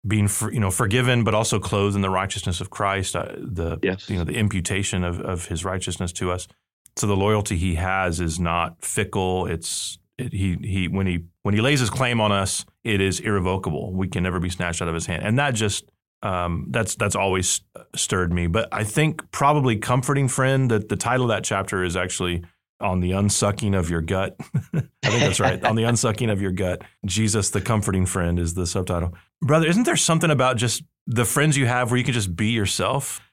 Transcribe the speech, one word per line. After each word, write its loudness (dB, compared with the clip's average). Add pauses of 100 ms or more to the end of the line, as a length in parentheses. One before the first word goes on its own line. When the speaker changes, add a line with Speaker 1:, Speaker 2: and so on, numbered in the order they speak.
Speaker 1:
being 4
for-, -2
you 0
know, 2
forgiven, 4
but 4
also 2
clothed 0
in 2
the 2
righteousness -2
of -10
Christ, -2
uh, -2 (120)
the, -4
Speaker 2:
Yes. -2
Speaker 1:
you -2
know, 0
the -4
imputation 0
of, -2
of -6
his -4
righteousness -4
to -4
us. -6 (500)
So -2
the 2
loyalty 2
he 0
has 0
is -2
not -2
fickle. -2
It's, -6 (200)
it, -6
he, 0
he, -2
when 0
he, -2 (180)
when 2
he 2
lays 2
his 2
claim 0
on 4
us, 0 (180)
it 2
is 2
irrevocable. -2
We -2
can -2
never 0
be -2
snatched -4
out -2
of -2
his -4
hand. -4
And 2
that 0
just, -2 (360)
um, -2
that's, -2
that's -2
always 0 (340)
stirred 0
me. 0
But 0
I -2
think -2
probably 4
comforting 0
friend, 2
that 2
the 0
title 0
of 0
that 0
chapter -2
is -2
actually -2 (360)
On 0
the 0
Unsucking 2
of 0
Your 0
Gut. -2
<laughs> -6
I 0 (300)
think 2
that's 2
right. 0
On 2
the 2
Unsucking 0
of 0
Your 0
Gut. -2 (240)
Jesus, 0
the -2
Comforting 2
Friend 0
is -2
the -2
subtitle. -2 (280)
Brother, 4
isn't 4
there 2
something 2
about 4
just 0 (240)
the 0
friends 2
you 2
have 2
where 2
you 2
can 0
just -2
be 0
yourself? 0 (100)